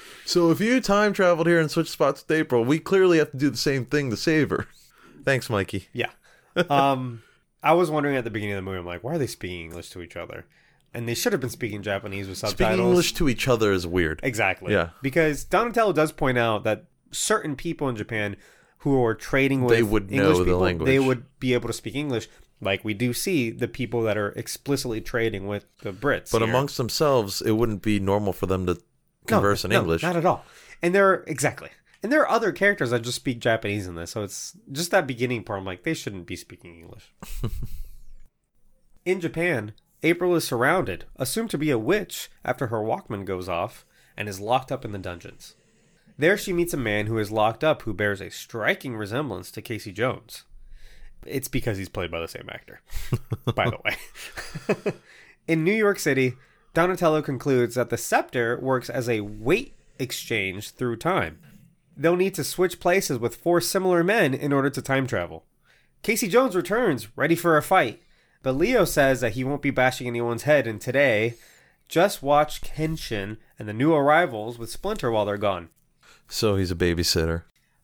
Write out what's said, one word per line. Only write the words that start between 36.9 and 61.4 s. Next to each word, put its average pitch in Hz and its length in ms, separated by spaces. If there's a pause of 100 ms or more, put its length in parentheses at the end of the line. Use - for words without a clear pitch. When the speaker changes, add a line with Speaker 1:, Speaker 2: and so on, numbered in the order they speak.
Speaker 2:
<laughs> - 100 (1500)
In 185 160
Japan, 147 520 (300)
April 170 320
is 160 100
surrounded, 127 600 (100)
assumed 220 360
to - 60
be 151 140
a 127 80
witch 170 500 (140)
after 127 240
her 113 120
Walkman 110 460
goes 92 220
off, 92 380 (320)
and 104 100
is 95 120
locked 120 320
up 131 120
in 110 80
the 101 60
dungeons. 87 580 (640)
There 175 200
she 202 160
meets 170 200
a 170 40
man 107 300
who 113 100
is 104 140
locked 110 320
up 156 200
who 110 100
bears 101 280
a 87 100
striking 123 640
resemblance 107 560
to 110 100
Casey 107 300
Jones. 107 520 (840)
It's 131 220
because 117 300
he's 95 120
played 87 220
by 82 80
the 82 80
same - 240
actor, - 300 (340)
<laughs> - 400
by 104 140
the - 160
way. - 1080 (300)
<laughs> - 240
In 160 160
New 185 100
York 208 260
City, 131 340 (400)
Donatello 170 480
concludes 127 540
that 123 140
the 117 80
scepter 123 640
works 131 300
as 123 180
a 117 140
weight 110 540 (240)
exchange 101 720
through 120 260
time. 117 420 (560)